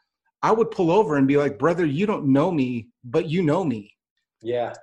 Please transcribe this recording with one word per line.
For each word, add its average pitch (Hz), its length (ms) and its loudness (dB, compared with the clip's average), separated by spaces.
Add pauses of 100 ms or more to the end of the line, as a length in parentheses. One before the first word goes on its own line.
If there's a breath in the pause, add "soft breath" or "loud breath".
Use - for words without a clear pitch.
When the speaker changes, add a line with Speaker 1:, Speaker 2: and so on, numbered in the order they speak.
(420)
Speaker 1:
I 156 100 2
would 226 180 0
pull 170 200 0
over 175 260 2
and 135 100 4
be 143 120 4
like, 143 200 -2
"Brother, 170 280 0
you 151 180 0
don't 202 220 -2
know 139 260 4
me, 123 380 -4 (120)
but 151 280 -4
you 175 120 -2
know 165 220 0
me." 110 300 -6 (480)
Speaker 2:
Yeah. 117 400 -6